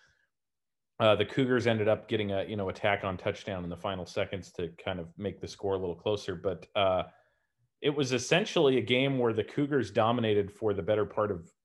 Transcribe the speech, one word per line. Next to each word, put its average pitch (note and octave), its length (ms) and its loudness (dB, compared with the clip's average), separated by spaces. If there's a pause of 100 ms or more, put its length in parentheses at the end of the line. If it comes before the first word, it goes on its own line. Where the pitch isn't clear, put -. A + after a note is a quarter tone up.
(1000)
Uh, A2 160 6
the G#2 80 0
Cougars B2 420 2
ended A2 220 4
up G#2 200 0
getting G#2+ 220 0
a, G2 140 -2
you G2 120 -6
know, G2 120 -4
a F2+ 40 -4
tack G2+ 320 0
on F#2+ 120 -2
touchdown F#2+ 480 -6
in E2+ 60 -6
the E2+ 60 -8
final F#2+ 300 -6
seconds F#2+ 460 -6
to E2+ 160 -6 (140)
kind F#2 180 -4
of E2 80 -10 (100)
make G2 220 -6
the - 80 -10
score G2 260 -4
a F#2+ 40 0
little F2 180 -4
closer. G2+ 400 -2
But, F2 300 -6 (100)
uh, F#2 280 2 (800)
it C#3+ 80 0
was C#3 220 0
essentially C#3+ 680 2
a A#2 40 2
game B2+ 360 2
where A#2+ 140 2
the G#2 120 0
Cougars C#3 460 -2
dominated G#2+ 640 2
for G#2+ 220 -2
the F#2+ 80 -2
better G#2+ 220 2
part G#2 260 -2
of, F2 200 -6 (140)